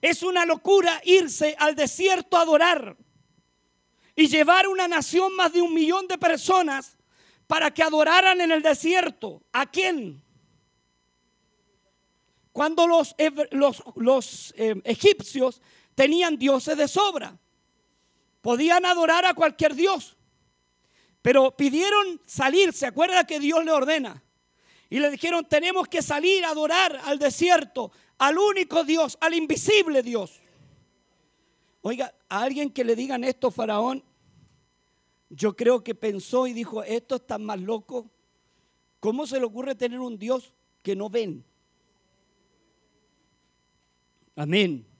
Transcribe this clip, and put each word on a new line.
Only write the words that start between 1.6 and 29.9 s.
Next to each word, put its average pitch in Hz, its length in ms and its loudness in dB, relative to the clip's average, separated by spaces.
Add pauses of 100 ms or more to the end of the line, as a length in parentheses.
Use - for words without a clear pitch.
al 302 160 2
desierto 359 600 0
a 339 60 6
adorar 311 540 2 (1200)
y 311 100 6
llevar 311 400 4
una 370 220 -2
nación, 349 480 0
más 349 160 2
de 349 100 2
un 349 100 0
millón 339 360 0
de 359 100 -6
personas, 330 800 0 (480)
para 311 260 0
que 320 120 2
adoraran 330 560 4
en 339 100 2
el 320 120 0
desierto. 311 880 -2
¿A 269 180 -2
quién? 285 500 -4 (2250)
Cuando 320 380 0
los 330 280 2
heb-, 302 360 0
los, 277 300 0 (120)
los, - 640 -2
eh, 220 180 -2 (100)
egipcios 262 800 0 (320)
tenían 311 420 2
dioses 269 400 0
de 294 120 0
sobra. 330 500 -2 (1000)
Podían 311 440 2
adorar 349 400 2
a 370 100 2
cualquier 311 400 0
dios. 339 420 -2 (1040)
Pero 262 340 4
pidieron 359 680 0
salir, 302 460 2
¿se - 140 -6
acuerda 339 380 2
que 302 140 -6
Dios 320 260 0
le 320 60 -2
ordena? 277 520 -2 (680)
Y 247 80 -4
le 294 120 2
dijeron, 330 380 -4
"Tenemos 349 400 0
que 330 140 -4
salir 349 420 0
a 330 60 -4
adorar 311 540 -2
al 285 140 -4
desierto, 294 720 0 (260)
al 285 180 2
único 370 480 0
Dios, 311 360 -2
al 330 120 0
invisible 320 720 0